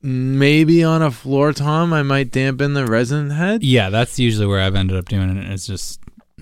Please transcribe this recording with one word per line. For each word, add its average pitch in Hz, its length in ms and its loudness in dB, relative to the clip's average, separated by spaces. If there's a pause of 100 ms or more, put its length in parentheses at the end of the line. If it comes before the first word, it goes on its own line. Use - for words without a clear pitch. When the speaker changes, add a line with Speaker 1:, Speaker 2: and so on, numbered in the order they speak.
Speaker 1:
maybe 139 800 4
on 160 180 2
a 151 100 2
floor 139 420 0
tom, 156 400 -2
I 147 100 0
might 139 280 -2
dampen 135 420 -2
the 139 120 -2
resonant 127 480 -2
head. 196 300 -2
Speaker 2:
Yeah, 120 260 2
that's 117 300 -2
usually 110 280 0
where 98 140 0
I've 95 140 0
ended 95 220 0
up 90 120 -6
doing 95 260 -2
it. 95 160 -8
It's 95 160 -8
just - 320 -10 (420)